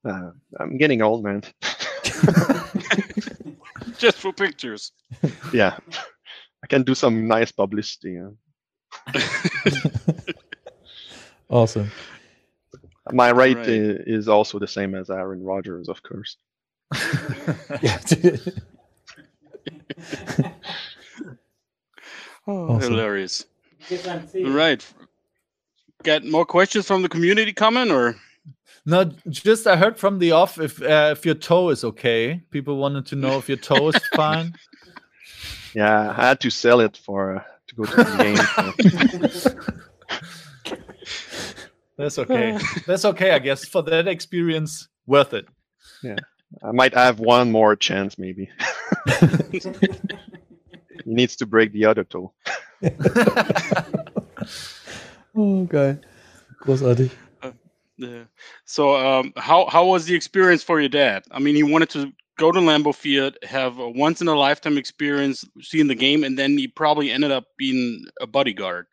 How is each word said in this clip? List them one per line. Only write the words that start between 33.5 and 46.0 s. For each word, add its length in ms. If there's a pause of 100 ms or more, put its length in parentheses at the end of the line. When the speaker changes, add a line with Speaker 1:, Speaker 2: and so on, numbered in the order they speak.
Speaker 4:
your 80
toe 320
is 160
Speaker 2:
<laughs> 80
Speaker 4:
fine. 400 (1200)
Speaker 1:
Yeah, 420
I 120
had 120
to 80
sell 320
it 160
for, 400
uh, 60 (240)
to 80
go 100
to 120
the 1200
game, 100
so. 240 (1200)
Speaker 4:
<laughs> 1200
That's 200
okay. 380 (160)
Speaker 2:
<laughs> 140
Speaker 4:
That's 180
okay, 280
I 80
guess. 260
For 160
that 260
experience, 800 (180)
worth 280
it. 120 (560)